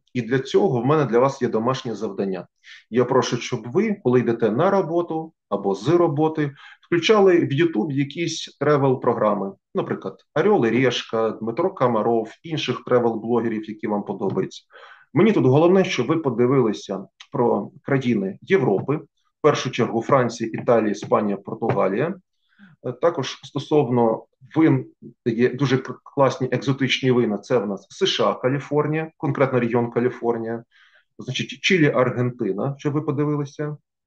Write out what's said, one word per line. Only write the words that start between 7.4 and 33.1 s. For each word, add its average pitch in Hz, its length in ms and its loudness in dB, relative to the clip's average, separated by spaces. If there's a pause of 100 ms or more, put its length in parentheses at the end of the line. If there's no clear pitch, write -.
YouTube 165 400 0
якісь 143 680 -6
тревел-програми, 120 920 0 (240)
наприклад, 101 400 -6 (200)
Орел 170 300 4
і 113 40 2
Решка, 113 600 0
Дмитро 117 440 -4
Комаров, 113 580 0 (120)
інших 147 420 -4
тревел-блогерів, 113 840 0
які 107 200 -10
вам 104 160 -2
подобаються. 95 600 -6 (500)
Мені 196 180 4
тут 151 140 2
головне, 175 400 6
щоб 120 220 -4
ви 160 100 0
подивилися 120 880 0 (260)
про 110 400 0 (120)
країни 117 580 -2
Європи, 143 540 0
в - 120 -12 (340)
першу 143 300 2
чергу 113 300 -2
Франція, 120 520 0
Італія, 110 380 2
Іспанія, 104 460 -2
Португалія. 107 760 -2 (680)
Е, 127 80 -6
також 156 520 -2
стосовно 123 840 0 (300)
вин, 135 300 4 (400)
є 117 240 2
дуже 131 280 0
к-, - 260 -8
класні 131 480 0
екзотичні 131 600 0
вина. 113 260 2
Це 127 200 -2
в 104 100 0
нас 98 220 -8
С - 180 -2
Ш 107 220 0
А, 101 40 0
Каліфорнія, 147 840 -2
конкретно 135 420 0
регіон 117 320 0
Каліфорнія, 117 720 -2 (560)
значить, - 300 -8 (120)
Чилі, 160 340 2
Аргентина, 120 800 -2
щоб 143 160 -4
ви 147 80 -2
подивилися, 147 760 -4 (300)